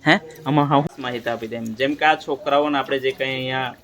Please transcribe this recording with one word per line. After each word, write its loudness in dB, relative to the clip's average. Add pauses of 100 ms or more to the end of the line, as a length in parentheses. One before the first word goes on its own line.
હે? 4 (260)
આમાં 2
હા, 4 (140)
માહિતી -6
આપી -6
દે -8
એમ. -6
જેમ -2
કે 0
આ 6
છોકરાઓને 0
આપણે -2
જે 0
કંઈ -4
અહીંયા -4